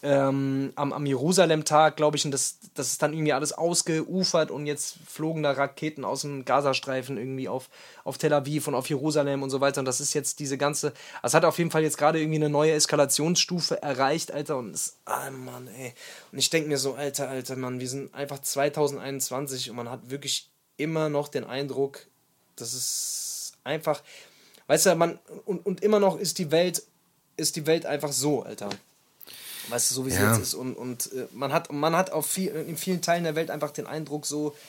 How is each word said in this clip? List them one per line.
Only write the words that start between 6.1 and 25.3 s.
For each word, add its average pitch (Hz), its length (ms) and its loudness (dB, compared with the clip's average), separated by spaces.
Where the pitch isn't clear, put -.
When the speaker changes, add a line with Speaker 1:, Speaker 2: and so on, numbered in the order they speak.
Speaker 1:
dem 139 240 -6
Gazastreifen 131 720 0
irgendwie 131 320 -4
auf, 127 200 -6
auf - 160 -8
Tel 151 140 4
Aviv 147 340 0
und 143 80 0
auf 120 120 -2
Jerusalem 143 540 0
und 135 80 -4
so 131 120 0
weiter 139 200 2
und 131 40 -2
das 127 160 0
ist 147 120 -2
jetzt 143 240 -2
diese 139 220 -4
ganze, 139 340 0
das 120 100 0
hat 165 100 8
auf 160 140 4
jeden 165 140 2
Fall 156 100 4
jetzt 156 160 2
gerade 160 220 4
irgendwie 156 180 0
eine 151 120 2
neue 151 240 4
Eskalationsstufe 165 1080 2
erreicht, 139 500 0
Alter, 147 260 -4
und 107 180 -8
es, - 300 -6
ah, 135 260 -4
Mann, 127 440 -12
ey, 127 180 -10
und 147 60 -10
ich - 140 0
denk 160 160 2
mir 147 100 2
so, 135 160 0
Alter, 139 360 -4
Alter, 131 260 -6
Mann, 127 240 -6
wir 127 100 -6
sind 135 240 -8
einfach 139 280 -8
zweitausendeinundzwanzig 135 1300 -2
und 113 40 -12
man 120 140 -8
hat 123 220 -12
wirklich 139 380 -6
immer 156 320 0
noch 147 200 -2
den - 160 -4
Eindruck, 135 600 -4
das 120 180 -8
ist - 800 -6
einfach, 151 400 -4
weißt 160 200 6
du, 175 80 6
man, 170 220 2